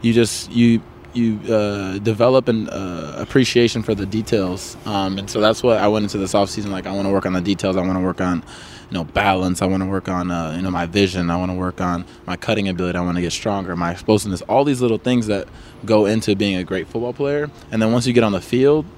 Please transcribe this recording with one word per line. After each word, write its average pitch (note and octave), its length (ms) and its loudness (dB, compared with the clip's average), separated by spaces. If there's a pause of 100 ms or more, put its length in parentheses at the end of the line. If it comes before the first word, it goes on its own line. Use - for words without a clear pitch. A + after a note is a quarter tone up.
you A#2 120 2
just, - 360 2
you, A#2 320 4 (320)
you, A2+ 280 0 (120)
uh, G2+ 460 -2
develop A#2 480 4
an, A2+ 220 0
uh, E2 500 -8
appreciation A#2+ 640 2
for A2 100 0
the G2 120 -2
details. G2+ 800 -4
Um, G2 320 -2
and G2 120 -8
so G#2+ 120 -2
that's G#2+ 200 2
what A#2 160 4
I G2+ 120 2
went G#2+ 140 0
into G#2 140 -4
this F#2+ 160 -4
offseason. G2+ 360 0
Like, F#2 180 -6
I F#2 60 -6
wanna G2 180 -2
work G2 140 0
on F#2 80 -2
the F2+ 80 -2
details. F#2+ 340 -2
I F#2+ 60 0
wanna F#2 180 0
work F#2 220 -2
on, F2+ 160 0 (520)
you - 40 -12
know, F2 100 -4
balance. F#2 580 0
I G2 40 0
wanna F#2 220 0
work F#2+ 200 -4
on, F2+ 240 -4
uh, E2 240 -4
you F2 60 -6
know, F#2+ 100 -4
my F2 140 -2
vision. F2+ 440 0
I E2+ 60 0
wanna F2+ 200 -2
work F#2 260 -4
on F2+ 240 -2 (200)
my F2+ 120 -6
cutting G#2 320 -2
ability. F2+ 280 -2
I F2 40 -2
wanna F2 180 -2
get E2+ 140 -4
stronger, F#2+ 420 -4
my E2+ 160 -2
explosiveness, G2+ 520 0
all C3 200 2
these C3+ 180 0
little A2+ 180 2
things B2 280 0
that G2+ 220 -4 (340)
go G#2+ 220 6
into G#2+ 280 2
being G2 220 0
a F2+ 80 -4
great F2 240 -6
football A#2+ 240 -6
player. C#3+ 400 -2 (200)
And A2 100 0
then A2 100 4
once A#2+ 160 2
you B2 60 0
get A#2 100 6
on G#2 80 2
the F#2 100 -2
field C#3+ 440 2 (120)